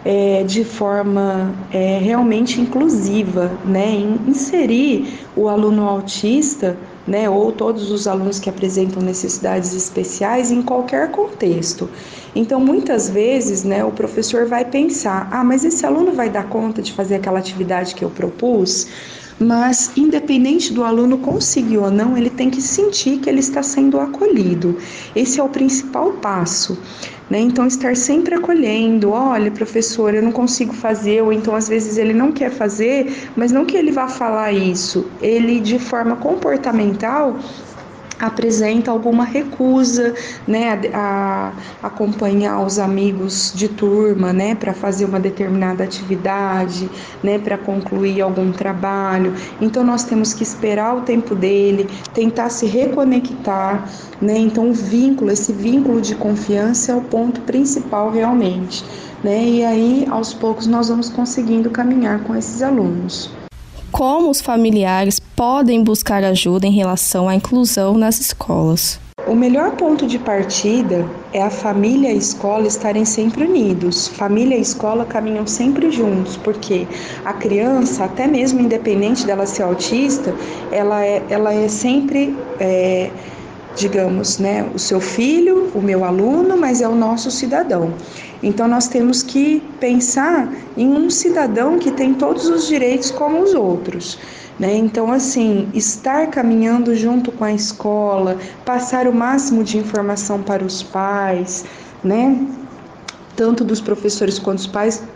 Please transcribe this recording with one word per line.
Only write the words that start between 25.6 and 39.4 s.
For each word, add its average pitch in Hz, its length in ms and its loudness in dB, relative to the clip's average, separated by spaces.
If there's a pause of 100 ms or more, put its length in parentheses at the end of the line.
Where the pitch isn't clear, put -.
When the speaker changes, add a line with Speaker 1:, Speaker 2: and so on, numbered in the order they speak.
Speaker 1:
passo, 185 680 -2 (500)
né? 196 100 0
Então, 247 280 2
estar 254 300 0
sempre 339 380 2
acolhendo. 226 760 2
"Olha, 226 400 2
professor, 220 640 0
eu 214 80 2
não 226 100 2
consigo 247 400 0
fazer", 214 500 0
ou 214 100 4
então, 214 220 0
às 214 140 -2
vezes, 214 300 0
ele 220 160 2
não 269 180 4
quer 254 180 0
fazer, 247 840 0
mas 240 160 2
não 277 140 4
que 392 100 0
ele 302 160 4
vá 262 160 0
falar 220 440 -2
isso. 185 520 0 (160)
Ele, 233 400 2
de 220 180 0
forma 240 380 0
comportamental, 262 1200 0 (840)
apresenta 220 720 0
alguma 233 360 2
recusa, 254 880 2 (340)